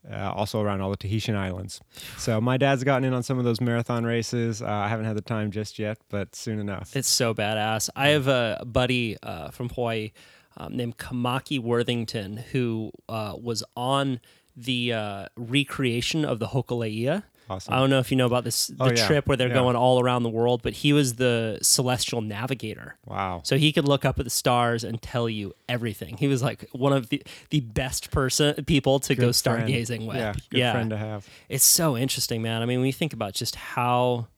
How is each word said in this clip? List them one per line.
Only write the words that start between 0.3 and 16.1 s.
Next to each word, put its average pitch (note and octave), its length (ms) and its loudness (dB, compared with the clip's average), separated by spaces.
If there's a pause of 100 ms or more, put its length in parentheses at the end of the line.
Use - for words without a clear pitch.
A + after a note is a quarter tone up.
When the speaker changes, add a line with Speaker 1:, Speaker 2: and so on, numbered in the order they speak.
Speaker 1:
also G#2 280 -2
around G2+ 180 0
all G2 100 -2
the G2+ 60 -2
Tahitian G#2+ 400 -2
islands. F#2+ 440 -6 (360)
So A2 240 0
my B2 160 2
dad's C3+ 280 2
gotten C3 200 4
in C3 80 2
on B2 100 0
some B2+ 160 -2
of B2 60 0
those A#2 160 2
marathon A#2 440 0
races. A#2 580 -2
Uh, A2 40 -6
I G#2 220 0
haven't A2 160 -2
had A2 120 -2
the G#2+ 60 -2
time G#2+ 280 -4
just G#2 280 -8
yet, G#2+ 200 -4 (100)
but G2+ 260 -6
soon A2 240 -6
enough. G2+ 380 -6
Speaker 2:
It's C3 120 -2
so A2+ 260 2
badass. G#2+ 600 0
I C3+ 140 2
have D3 200 4
a A#2+ 380 2
buddy, B2 560 0
uh, A2+ 280 -10
from B2 180 -8
Hawaii, A2+ 440 -4 (440)
um, - 180 -10
named A#2+ 220 -4
Kamaki B2+ 640 -4
Worthington, A#2 760 -2
who, A#2 540 -2 (180)
uh, A2+ 300 -6
was A#2 220 -4 (140)
on C3 440 0 (360)
the, A#2+ 380 -2
uh, G#2 320 -4 (100)
recreation B2 880 0